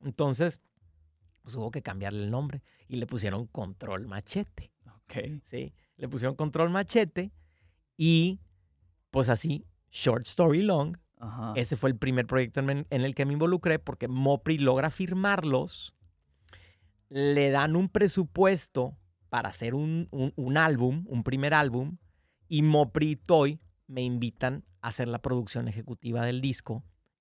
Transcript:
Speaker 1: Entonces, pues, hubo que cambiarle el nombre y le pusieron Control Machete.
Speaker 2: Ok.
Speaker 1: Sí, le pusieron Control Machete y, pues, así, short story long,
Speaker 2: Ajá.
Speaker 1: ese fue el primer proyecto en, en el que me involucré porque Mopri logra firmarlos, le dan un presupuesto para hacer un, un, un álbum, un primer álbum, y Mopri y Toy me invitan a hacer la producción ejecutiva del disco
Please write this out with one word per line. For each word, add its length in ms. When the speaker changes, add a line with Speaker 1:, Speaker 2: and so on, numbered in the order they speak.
Speaker 1:
Entonces, 560
pues, 120
hubo 140
que 140
cambiarle 400
el 80
nombre 320
y 100
le 80
pusieron 400
Control 600
Machete. 680
Speaker 2:
Ok. 560
Speaker 1:
Sí, 300
le 120
pusieron 260
Control 360
Machete 600
y, 440
pues, 180
así, 360
short 340
story 380
long, 340
Speaker 2:
Ajá. 360
Speaker 1:
ese 220
fue 140
el 60
primer 280
proyecto 340
en, 300
en 120
el 140
que 100
me 80
involucré 460
porque 280
Mopri 500
logra 320
firmarlos, 1040
le 420
dan 240
un 140
presupuesto 1080
para 200
hacer 260
un, 360
un, 240
un 220
álbum, 500
un 160
primer 300
álbum, 440
y 160
Mopri 480
y 40
Toy 460
me 140
invitan 640
a 80
hacer 180
la 140
producción 460
ejecutiva 580
del 160
disco 420